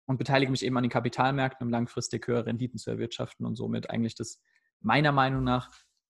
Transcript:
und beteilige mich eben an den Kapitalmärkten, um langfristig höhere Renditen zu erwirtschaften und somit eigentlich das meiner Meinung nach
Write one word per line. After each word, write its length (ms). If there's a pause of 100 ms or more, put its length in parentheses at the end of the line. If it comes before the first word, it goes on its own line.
und 120
beteilige 340
mich 120
eben 120
an 80
den 60
Kapitalmärkten, 760
um 40
langfristig 560
höhere 200
Renditen 320
zu 120
erwirtschaften 560
und 100
somit 340
eigentlich 240
das 260 (400)
meiner 320
Meinung 320
nach 260 (400)